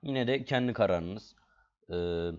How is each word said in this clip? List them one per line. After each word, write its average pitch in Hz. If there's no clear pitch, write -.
Yine 135
de 131
kendi 123
kararınız. 95
Ee, 85